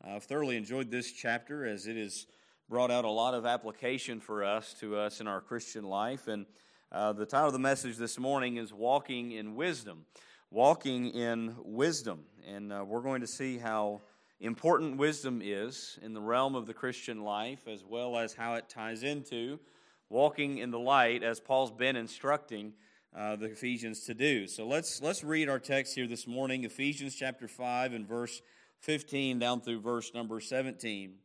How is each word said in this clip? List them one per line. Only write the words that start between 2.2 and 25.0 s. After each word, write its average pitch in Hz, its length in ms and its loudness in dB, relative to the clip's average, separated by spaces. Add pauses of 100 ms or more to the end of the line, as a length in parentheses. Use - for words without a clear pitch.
brought 123 220 4
out 123 160 4
a 110 40 2
lot 117 260 4
of 117 100 0
application 120 720 0
for 104 240 -2
us, 107 300 0
to 104 240 -4
us 104 240 0
in 110 60 -6
our 98 120 0
Christian 113 440 -6
life. 107 440 -2
And, 104 200 -4 (440)
uh, 104 220 2
the 104 140 -2
title 143 180 6
of 143 80 6
the 131 60 2
message 131 380 2
this 117 200 -4
morning 127 400 0
is 107 160 -6
Walking 120 600 0
in 107 200 -6
Wisdom. 113 540 -4 (420)
Walking 127 640 6
in 117 520 -2
Wisdom. 117 600 0 (180)
And, 101 300 -10
uh, 101 100 -4
we're 110 200 -4
going 131 180 -2
to 117 60 -6
see 131 320 -4
how 107 420 0 (380)
important 135 580 4
wisdom 139 460 0
is 104 580 -4
in 110 140 -10
the 107 60 -8
realm 127 340 2
of 117 100 -4
the 113 80 -8
Christian 120 480 -6
life, 107 460 -4
as 101 180 -12
well 120 320 -2
as 113 160 0
how 117 220 -4
it 117 120 -6
ties 113 360 -8
into 139 560 -4 (500)
walking 139 480 4
in 120 140 -4
the 117 80 -2
light, 123 420 6
as 113 180 0
Paul's 131 320 2
been 127 240 2
instructing, 113 800 -2 (420)
uh, 107 200 -4
the 107 100 -4
Ephesians 113 600 -4
to 117 100 -6
do. 123 320 4
So 110 180 -6
let's, 143 380 0